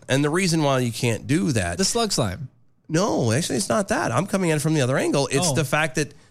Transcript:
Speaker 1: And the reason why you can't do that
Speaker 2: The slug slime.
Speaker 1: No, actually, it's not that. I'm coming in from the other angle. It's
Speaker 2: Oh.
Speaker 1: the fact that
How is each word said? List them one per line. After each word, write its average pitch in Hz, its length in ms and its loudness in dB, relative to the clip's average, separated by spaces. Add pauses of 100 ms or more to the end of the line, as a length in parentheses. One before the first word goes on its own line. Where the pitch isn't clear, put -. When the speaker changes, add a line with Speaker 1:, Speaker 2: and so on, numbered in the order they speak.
Speaker 1:
And 139 160 2
the 147 80 2
reason 165 320 2
why 135 180 2
you 120 120 0
can't 117 340 -2
do 160 260 0
that 87 260 0
Speaker 2:
The 190 60 0
slug 226 280 -2
slime. 113 380 -4 (400)
Speaker 1:
No, 175 420 2
actually, 160 240 0
it's 214 140 -2
not 214 180 0
that. 233 240 -2
I'm 151 140 0
coming 190 240 0
in 156 80 2
from 156 160 0
the 147 80 2
other 131 160 0
angle. 202 320 0
It's 160 180 0
Speaker 2:
Oh. 135 60 0
Speaker 1:
the 151 100 2
fact 156 300 0
that 151 180 -2 (180)